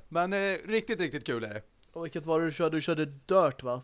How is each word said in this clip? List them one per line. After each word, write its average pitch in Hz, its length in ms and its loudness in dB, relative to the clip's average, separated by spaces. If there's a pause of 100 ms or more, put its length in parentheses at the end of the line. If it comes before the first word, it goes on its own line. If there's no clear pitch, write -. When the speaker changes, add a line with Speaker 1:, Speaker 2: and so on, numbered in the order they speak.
Speaker 1:
Men, 175 240 0
eh, 196 320 0
riktigt, 220 340 0
riktigt 147 260 -2
kul 131 180 -2
är 104 100 -6
det. 107 80 -8 (320)
Speaker 2:
Och 170 120 -8
vilket 156 200 -8
var 160 140 2
det 165 60 2
du 156 60 0
körde? 160 260 0
Du 151 40 0
körde 156 240 0
Dirt, 143 580 2
va? 123 200 -4